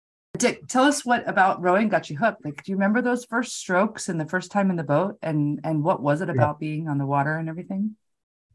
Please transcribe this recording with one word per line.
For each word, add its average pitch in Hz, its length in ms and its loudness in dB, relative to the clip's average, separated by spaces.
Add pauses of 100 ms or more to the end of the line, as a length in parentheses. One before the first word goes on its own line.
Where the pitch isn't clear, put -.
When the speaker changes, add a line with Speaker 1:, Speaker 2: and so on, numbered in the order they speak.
(360)
Speaker 1:
Dick, - 300 -2
tell 254 160 2
us 277 220 2
what 240 240 0
about 190 340 2
rowing 190 260 4
got 160 220 0
you 156 60 -8
hooked. 214 280 0
Like, 147 200 -10
do 196 80 -8
you 190 40 -2
remember 208 240 2
those 240 240 0
first 233 320 -4
strokes 196 520 0
and 170 120 -2
the 151 60 -4
first 180 240 -4
time 196 180 2
in 185 60 2
the 165 80 -2
boat? 151 400 0
And, 147 400 0
and 156 220 -2
what 180 180 0
was 143 200 0
it 180 60 -4
Speaker 2:
Yeah. 170 60 -4
Speaker 1:
about 147 240 2
being 156 300 -6
on 143 100 -2
the 139 80 -2
water 143 300 0
and 165 120 -6
everything? 190 460 -6 (600)